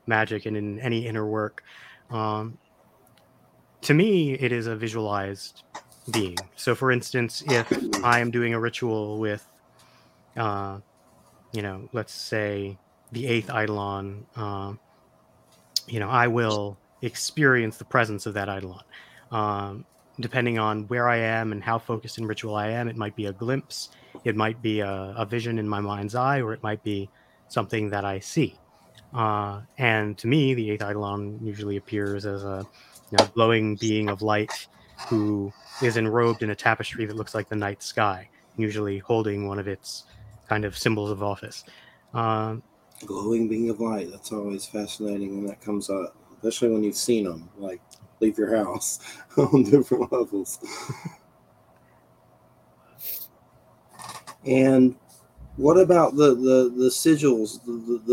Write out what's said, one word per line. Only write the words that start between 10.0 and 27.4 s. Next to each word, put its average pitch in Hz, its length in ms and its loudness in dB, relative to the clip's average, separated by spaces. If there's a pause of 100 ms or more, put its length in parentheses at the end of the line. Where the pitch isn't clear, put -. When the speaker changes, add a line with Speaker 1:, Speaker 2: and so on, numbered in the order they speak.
Speaker 1:
uh, 101 420 -4 (720)
you 107 120 -4
know, 101 280 -8
let's 113 220 -6
say 101 640 -4 (340)
the 117 140 -8
eighth 117 240 0
Eidolon, 101 760 -4 (100)
uh, 101 380 -6 (1120)
you 113 120 -4
know, 101 100 -4
I 120 180 6
will 107 500 0 (240)
experience 123 760 2
the - 80 -14
presence 107 400 0
of 104 100 -6
that 98 140 -2
Eidolon. 95 340 -8 (480)
Um, 104 540 -4 (340)
depending 120 380 0
on 107 300 0
where 120 220 0
I 117 80 4
am 113 340 0
and 104 120 -6
how 113 140 0
focused 113 400 -8
in 113 80 -6
ritual 107 300 -6
I 104 140 -2
am, 120 180 -4
it 113 100 -8
might 107 180 -6
be 107 120 -6
a 98 60 -6
glimpse, 123 560 -6 (340)
it 110 120 0
might 110 260 0
be 107 180 0
a, 98 380 -4
a 113 80 -2
vision 113 340 -4
in 104 80 -4
my 104 120 -2
mind's 104 360 -4
eye, 131 260 2
or 110 120 -4
it 110 100 -14
might 107 200 -4
be 98 260 -4 (400)